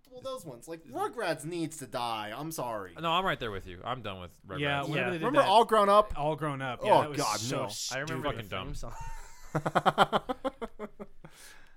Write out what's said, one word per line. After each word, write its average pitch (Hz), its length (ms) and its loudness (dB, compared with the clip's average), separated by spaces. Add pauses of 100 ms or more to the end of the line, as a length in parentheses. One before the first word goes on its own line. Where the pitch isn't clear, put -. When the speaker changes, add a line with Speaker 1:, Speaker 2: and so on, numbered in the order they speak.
(120)
Speaker 1:
Well, 254 100 -18
those 254 240 -8
ones, 120 220 -12
like, 165 180 -10
Rugrats 233 600 -4
needs 165 320 -4
to 131 100 -10
die. 110 500 -4
I'm 156 140 -8
sorry. 110 500 -6
Speaker 2:
No, 165 100 0
I'm 185 140 2
right 160 140 0
there 120 100 -4
with 95 160 -6
you. 90 180 -12
I'm 123 200 -4
done 98 160 -6
with 87 100 -10 (180)
Rugrats. 98 120 -6
Speaker 3:
Yeah, 143 240 0
whenever 143 160 -4
Speaker 4:
Yeah. 127 60 0
Speaker 3:
they 143 120 -2
did 160 80 -2
Speaker 1:
Remember 277 140 6
Speaker 3:
that, 262 80 6
Speaker 1:
All 214 180 8
Grown 214 240 6
Up? 208 280 8
Speaker 3:
All 151 180 0
Grown 143 260 -4
Up. 127 220 -4
Speaker 1:
Oh, - 40 -4
Speaker 3:
Yeah, 165 140 10
that - 80 0
was 139 80 -4
Speaker 1:
God, 107 220 2
Speaker 3:
so 131 240 -2
Speaker 1:
no. - 60 -2
Speaker 3:
stupid. 123 280 -6
Speaker 4:
I 135 40 -2
remember 156 260 -4
Speaker 2:
Fucking 120 160 -2
Speaker 4:
the 98 60 -12
Speaker 2:
dumb. 95 180 -4
Speaker 4:
theme 143 80 -6
song. 110 180 -8 (600)
Speaker 1:
<laughs> 196 640 4 (1600)